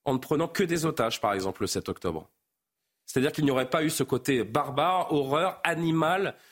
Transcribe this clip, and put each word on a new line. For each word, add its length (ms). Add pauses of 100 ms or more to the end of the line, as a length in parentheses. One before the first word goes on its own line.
en 100
ne 40
prenant 300
que 140
des 240
otages, 340
par 140
exemple, 280
le 40
sept 220
octobre. 400 (760)
C'est-à-dire 260
qu'il 120
n'y 60
aurait 200
pas 120
eu 80
ce 140
côté 400
barbare, 680
horreur, 520
animal, 680 (180)